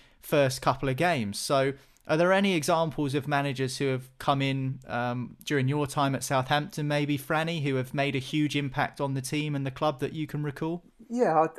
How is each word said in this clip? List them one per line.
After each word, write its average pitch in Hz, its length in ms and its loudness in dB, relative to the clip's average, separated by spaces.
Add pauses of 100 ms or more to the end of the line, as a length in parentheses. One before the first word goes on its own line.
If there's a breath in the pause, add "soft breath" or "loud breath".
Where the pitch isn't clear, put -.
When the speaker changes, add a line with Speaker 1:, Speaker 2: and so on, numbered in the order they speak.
(200 loud breath)
Speaker 1:
first 139 420 2
couple 135 260 0
of 131 80 0
games. 139 400 0
So 135 360 2 (340 loud breath)
are 156 100 2
there 175 160 4
any 196 220 4
examples 156 640 0
of 139 100 -2
managers 139 520 0
who 139 80 0
have 131 320 -4
come 139 220 2
in, 135 460 -2
um, 123 580 -4
during 139 220 2
your 143 220 0
time 139 260 0
at 135 80 -4
Southampton, 147 640 0
maybe, 147 320 0
Franny, 160 460 -2
who 139 100 0
have 127 180 -2
made 139 220 0
a 135 60 -2
huge 151 340 0
impact 143 460 -2
on 139 140 -2
the 135 60 -2
team 147 360 -2
and 139 100 -2
the 135 60 -4
club 151 260 -2
that 143 140 -4
you 156 160 -6
can 147 160 -6
recall? 160 400 -4 (240)
Speaker 2:
Yeah, 175 380 4 (120)